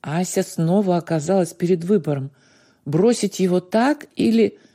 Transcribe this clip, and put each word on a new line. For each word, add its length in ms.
Ася 420
снова 540
оказалась 560
перед 320
выбором: 460
бросить 540
его 200
так 460
или... 420